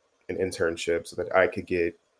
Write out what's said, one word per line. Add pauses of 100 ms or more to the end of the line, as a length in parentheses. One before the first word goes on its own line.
(280)
an
internship,
so
that
I
could
get (220)